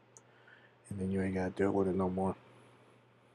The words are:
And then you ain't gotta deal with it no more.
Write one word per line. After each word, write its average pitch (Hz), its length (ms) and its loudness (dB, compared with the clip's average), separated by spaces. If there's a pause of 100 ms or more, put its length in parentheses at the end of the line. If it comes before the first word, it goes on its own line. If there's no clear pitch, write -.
(880)
And 101 100 -8
then 95 120 -2
you 98 100 0
ain't 95 140 0
gotta 92 160 0
deal 98 200 2
with 98 180 2
it 90 60 0
no 92 140 2
more. 92 260 0 (1000)